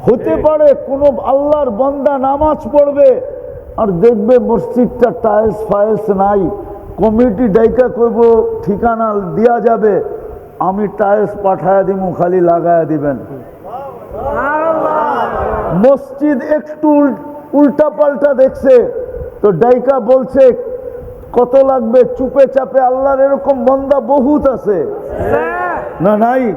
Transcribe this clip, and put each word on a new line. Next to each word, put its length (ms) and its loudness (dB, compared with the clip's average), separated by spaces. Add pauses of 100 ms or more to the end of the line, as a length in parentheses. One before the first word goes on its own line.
হতে 320 0
পারে 380 4 (120)
কোনো 180 -2
আল্লাহর 680 0
বান্দা 480 -2
নামাজ 540 0
পড়বে 480 4 (560)
আর 100 0
দেখবে 520 2
মসজিদটা 720 0
টাইলস 440 0 (180)
ফাইলস 380 0
নাই, 400 0 (460)
কমিটি 520 2
ডাইকা 400 2
কইব, 580 2 (180)
"ঠিকানা 500 -2
দেয়া 460 0
যাবে, 420 2 (560)
আমি 300 -2 (100)
টাইলস 320 2 (120)
পাঠায়া 400 0
দিমু, 300 -2
খালি 280 0
লাগায়া 440 2
দিবেন।" 320 -2 (2750)
মসজিদ 540 0
একটু 460 -2
উল-, 260 4 (380)
উল্টা 380 2
পাল্টা 440 0
দেখছে, 580 2 (500)
তো 100 4
ডাইকা 480 2
বলছে, 520 4 (800)
"কত 220 0
লাগবে?" 480 4 (160)
চুপে 280 2
চাপে 340 0
আল্লাহর 400 0
এরকম 440 0
বান্দা 360 2
বহুত 480 2
আছে 380 -2 (1120)
না, 160 2
নাই? 400 0